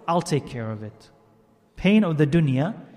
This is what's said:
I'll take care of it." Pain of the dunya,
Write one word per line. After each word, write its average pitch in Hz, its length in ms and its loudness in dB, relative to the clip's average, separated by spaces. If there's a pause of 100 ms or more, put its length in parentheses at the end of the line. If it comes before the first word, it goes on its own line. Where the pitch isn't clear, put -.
I'll 170 120 2
take 151 280 -4
care 113 240 -8
of 107 100 -10
it." - 280 -18 (640)
Pain 208 260 4
of 165 160 -2
the 151 80 4
dunya, 147 480 0 (220)